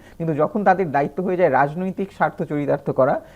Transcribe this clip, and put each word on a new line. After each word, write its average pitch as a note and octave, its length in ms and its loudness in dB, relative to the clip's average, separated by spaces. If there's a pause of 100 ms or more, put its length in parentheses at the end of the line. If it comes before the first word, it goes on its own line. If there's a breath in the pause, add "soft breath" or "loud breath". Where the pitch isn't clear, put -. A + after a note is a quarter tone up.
(180 loud breath)
কিন্তু D#3+ 160 -2
যখন D3+ 300 0
তাদের F#3 280 2
দায়িত্ব C#3+ 320 -2
হয়ে F#3 120 -2
যায় E3+ 160 4
রাজনৈতিক F3 600 -2
স্বার্থ D#3+ 300 -2
চরিতার্থ D3 480 -2
করা C3+ 300 2 (160 loud breath)